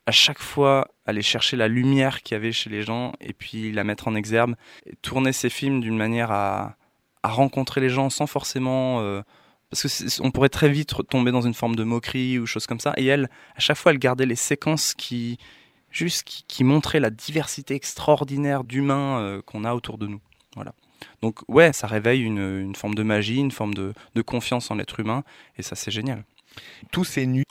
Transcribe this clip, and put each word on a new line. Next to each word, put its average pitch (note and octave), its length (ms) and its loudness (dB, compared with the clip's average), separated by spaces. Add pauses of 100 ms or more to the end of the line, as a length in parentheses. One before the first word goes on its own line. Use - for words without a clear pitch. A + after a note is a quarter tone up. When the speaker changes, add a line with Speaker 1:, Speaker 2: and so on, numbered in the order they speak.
Speaker 1:
à - 40 0
chaque - 280 4
fois C#3 480 2 (180)
aller G#2+ 160 -2
chercher - 340 0
la A2+ 120 2
lumière C3 560 4
qu'il - 100 -6
y A2 40 0
avait A2 140 -2
chez A2 200 -4
les G#2 100 -4
gens A2+ 400 -4
et - 120 -10
puis A2 380 -8
la G#2+ 120 -2
mettre G#2 240 -4
en A2+ 80 0
exergue, A2+ 400 2 (320)
et - 160 -18
tourner C3 300 0
ces B2 180 -2
films C#3 300 -2
d'une A2+ 160 -2
manière A2+ 340 0
à, G2+ 460 -2 (440)
à G#2+ 80 0
rencontrer C3 500 0
les C3 100 4
gens C3+ 200 2
sans D3 160 -2
forcément, C3 760 -2
euh, G2+ 200 -2 (480)
parce - 140 -4
que D3 40 0
c'est, - 340 -4
on C3 100 0
pourrait C#3 180 6
très - 200 4
vite D3 220 0
retomber B2 400 0
dans B2 100 2
une A#2+ 120 2
forme A#2 220 -2
de A2 80 0
moquerie B2 560 -2
ou A#2 80 -4
chose - 180 -4
comme A#2 140 -6
ça. C#3+ 180 -2
Et C3 80 2
elle, C3+ 240 4 (260)
à - 40 -8
chaque - 180 2
fois, - 140 6
elle C#3+ 80 4
gardait B2+ 260 2
les A#2+ 100 0
séquences - 600 0
qui, A#2+ 420 -6 (540)
juste - 320 -2
qui, - 240 -16
qui - 160 0
montraient D3 360 4
la A#2 120 2
diversité C#3 640 -6
extraordinaire C#3 880 0
d'humains, C#3 560 0
euh, G2 260 -4
qu'on G#2+ 200 -8
a A#2+ 100 0
autour A2 240 -8
de G#2 80 -6
nous. G2+ 140 -10 (340)
Voilà. G#2 180 -14 (480)
Donc A2+ 260 -4
ouais, D#3 240 8
ça - 140 -4
réveille A2 380 2
une, A2 160 -2
une F#2+ 360 -4
forme G#2 200 -6
de G#2+ 80 -2
magie, G#2+ 340 0
une C#3 140 0
forme G#2 240 -4
de, G2 180 -6 (220)
de A2+ 80 0
confiance B2 480 -4
en G#2+ 40 -4
l'être - 240 -6
humain, A2+ 240 -2 (360)
et - 20 -8
ça, - 140 -10
c'est - 160 -8
génial. A2 320 -4 (680)
Speaker 2:
Tous F#3 120 0
ces C3+ 240 0
nus C3 240 2